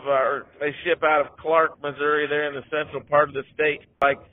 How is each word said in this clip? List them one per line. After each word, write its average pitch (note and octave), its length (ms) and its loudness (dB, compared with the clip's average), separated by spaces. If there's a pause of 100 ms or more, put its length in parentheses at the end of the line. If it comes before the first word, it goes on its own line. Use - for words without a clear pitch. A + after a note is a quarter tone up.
uh, C#3+ 40 0
or C3 360 0 (140)
they D3 100 -4 (140)
ship E3+ 180 -2
out D3+ 240 2
of - 120 -20
Clark, D#3+ 440 2
Missouri. D3 460 -2
They're D3 200 -2
in C#3+ 60 -8
the C3 160 -10
central D3 320 -6
part C#3+ 280 2
of C3+ 40 -12
the C3+ 80 -6 (120)
state. D3+ 260 0 (220)
Like, C#3 160 4 (140)